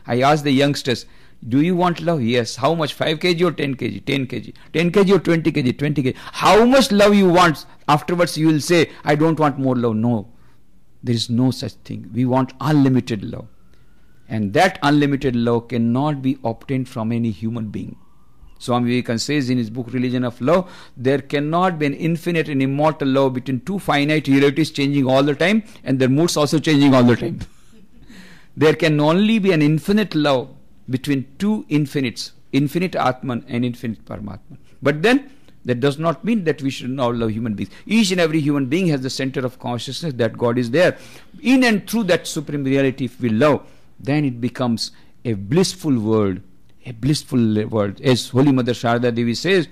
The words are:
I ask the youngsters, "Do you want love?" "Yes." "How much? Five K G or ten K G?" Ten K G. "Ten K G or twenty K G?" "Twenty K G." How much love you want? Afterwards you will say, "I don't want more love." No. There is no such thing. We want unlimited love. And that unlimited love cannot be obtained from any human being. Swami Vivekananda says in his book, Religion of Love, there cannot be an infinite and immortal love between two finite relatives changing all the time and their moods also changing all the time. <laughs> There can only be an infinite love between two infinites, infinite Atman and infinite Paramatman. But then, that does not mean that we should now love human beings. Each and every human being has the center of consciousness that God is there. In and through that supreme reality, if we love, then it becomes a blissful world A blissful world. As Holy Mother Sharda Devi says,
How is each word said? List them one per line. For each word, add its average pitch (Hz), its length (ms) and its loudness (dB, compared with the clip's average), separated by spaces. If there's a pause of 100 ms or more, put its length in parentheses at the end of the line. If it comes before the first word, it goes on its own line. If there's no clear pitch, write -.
I 123 140 0
ask 143 220 2
the 143 80 0
youngsters, 139 540 0 (420)
"Do 127 140 2
you 175 140 0
want 175 260 0
love?" 160 220 -2
"Yes." 117 320 -2
"How 135 180 0
much? 160 280 -4
Five 156 180 -4
K 180 160 0
G 165 80 0
or 175 80 0
ten 139 240 -6
K 127 160 -6
G?" 104 80 -10
Ten 139 260 -4
K 117 140 -10
G. - 160 -16 (180)
"Ten 170 180 0
K 202 120 4
G 190 100 4
or 185 60 6
twenty 165 320 0
K 147 100 -2
G?" 123 120 0 (100)
"Twenty 147 240 -2
K 123 60 -2
G." - 40 -12 (240)
How 202 240 6
much 254 260 4
love 202 220 6
you 196 160 6
want? 170 340 4 (240)
Afterwards 170 500 2
you 156 100 2
will 156 120 4 (120)
say, 170 100 6 (240)
"I 151 100 2
don't 156 240 2
want 143 200 0
more 131 160 0
love." 117 220 0
No. 113 320 -2 (720)
There 123 120 -2
is 117 140 -4
no 123 220 2
such - 220 -8 (180)
thing. 110 200 -12
We 123 140 -2
want 127 340 -2
unlimited 127 640 2
love. - 240 -12 (800)
And 104 260 -4
that 165 280 2
unlimited 143 540 2
love 117 320 0
cannot 127 560 0
be 131 200 -2
obtained 127 460 -6
from 113 220 -6
any 117 180 -2
human 113 400 -6
being. - 260 -12 (640)
Swami 120 300 -2
Vivekananda 120 300 -2
says 139 300 -2
in 127 80 0
his 113 120 -4
book, 117 220 -10
Religion 127 320 -2
of 120 180 -6
Love, 175 300 0 (240)
there 131 240 0
cannot 156 600 -2
be 151 60 0
an 143 80 -2
infinite 165 560 -2
and 139 120 0
immortal 147 460 0
love 135 260 2
between 127 280 -6
two 190 180 -6
finite 147 480 0
relatives 143 420 2
changing 139 380 0
all 135 160 4
the 147 100 0
time 196 300 0 (200)
and 135 140 -2
their 127 120 2
moods 156 280 2
also 151 220 0
changing 143 340 4
all 127 100 6
the 120 120 6
time. - 280 -6
<laughs> - 60 -14 (1080)
There 151 180 4
can 156 240 0
only 196 400 4
be 190 140 2
an 156 80 2
infinite 165 520 2
love 147 360 0 (400)
between 131 360 -2 (120)
two 214 320 -2
infinites, 143 640 -2 (180)
infinite 147 420 0
Atman 127 540 -4
and 120 160 -4
infinite 120 400 -8
Paramatman. - 540 -14 (240)
But 151 200 0
then, 254 300 2 (320)
that 123 160 -2
does 139 180 0
not 160 280 -4
mean 214 180 0
that 147 180 -2
we 135 80 -2
should 123 200 -8
now 127 220 -2
love 117 200 -2
human 113 220 -4
beings. 101 180 -8 (140)
Each 208 260 2
and 190 80 0
every 160 220 2
human 143 240 0
being 170 220 0
has 143 140 0
the 131 80 -6
center 131 360 -6
of - 140 -8
consciousness 127 560 -8
that 117 220 -2
God 117 200 0
is 120 140 -2
there. 160 260 2 (440)
In 254 220 4
and 220 260 0
through 226 160 0
that 170 220 0
supreme 147 380 -6
reality, 135 400 0
if - 160 -10
we 123 80 0
love, 123 360 2 (340)
then 147 260 -2
it 120 160 -4
becomes 120 500 -4 (320)
a 117 100 -2
blissful 131 640 -2
world 104 440 0 (440)
A 123 60 -12
blissful 113 760 0
world. 101 340 -4
As 127 280 0
Holy 135 220 4
Mother 127 220 0
Sharda 120 400 0
Devi 117 220 -2
says, 175 360 0